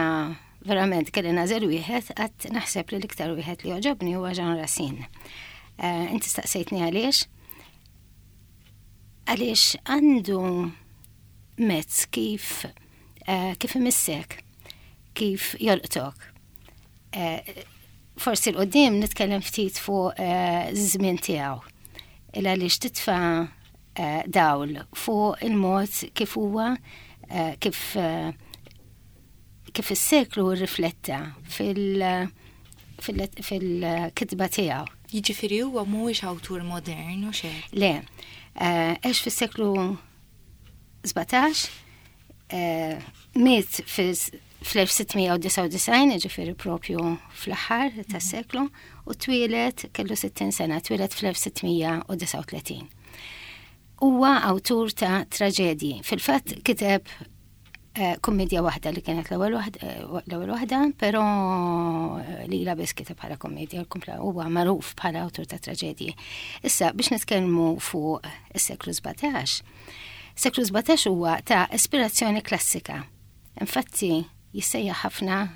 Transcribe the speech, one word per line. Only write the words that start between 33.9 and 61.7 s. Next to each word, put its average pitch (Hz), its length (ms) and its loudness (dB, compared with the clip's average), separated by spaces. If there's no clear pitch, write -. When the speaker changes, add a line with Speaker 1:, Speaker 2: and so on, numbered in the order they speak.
Speaker 1:
tiegħu. 151 320 0
Speaker 2:
Jiġifieri 208 540 0
huwa 247 240 -2
mhuwiex 220 340 0
awtur 180 400 -6
modern 175 640 -6
u 214 60 -6
xejn? 160 320 -6
Speaker 1:
Le. 175 300 4
Eh, 170 480 2
għex 247 220 2
fis-seklu 196 760 0
sbatax, 254 680 2
eh, 165 500 -2
miet 240 540 6
fis-, 180 420 0
fl-elf 190 320 2
sittmija 190 400 2
u 175 80 2
disa 185 240 0
u 160 80 0
disajn, 247 400 6
jiġifieri 175 400 -4
propju 170 640 -2
fl-aħħar 220 760 -2
tas-seklu, 233 560 -4
u - 80 -4
twieled 240 720 0
kellu 208 240 -4
sittin 196 400 -2
sena, 160 260 0
twieled 190 300 -2
fl-elf 190 320 -2
sittmija 170 640 0
u 196 80 -6
disa 170 240 -4
u 160 80 -6
tletin. - 380 -10
Huwa 262 300 8
awtur 214 480 2
ta' 185 320 2
traġedji. 165 800 0
Fil-fatt - 560 0
kiteb, 196 480 2
eh, 180 260 2
kummedja 185 400 2
waħda 160 320 0
li 170 80 -6
kienet 165 300 -4
l-ewwel 202 260 0
waħda, 208 240 -6
eh, - 240 -8
wa-, - 220 -6
l-ewwel 180 260 -6
waħda, 262 400 2
però, 214 300 2